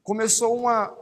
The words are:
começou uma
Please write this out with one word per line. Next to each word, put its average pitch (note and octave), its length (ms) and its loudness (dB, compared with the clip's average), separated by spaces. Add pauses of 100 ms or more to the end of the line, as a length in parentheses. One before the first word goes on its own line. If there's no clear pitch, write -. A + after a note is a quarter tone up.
começou A3+ 520 0
uma A#3+ 460 0